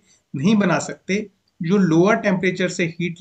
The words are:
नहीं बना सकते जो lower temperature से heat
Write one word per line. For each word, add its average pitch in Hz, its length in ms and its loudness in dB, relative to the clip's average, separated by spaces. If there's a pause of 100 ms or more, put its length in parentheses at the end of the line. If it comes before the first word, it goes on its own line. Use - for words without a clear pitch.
(360)
नहीं 180 200 2
बना 185 220 2
सकते 190 520 -6 (320)
जो 175 140 0
lower 185 400 4
temperature 185 520 -2
से 175 180 -4
heat 170 340 -6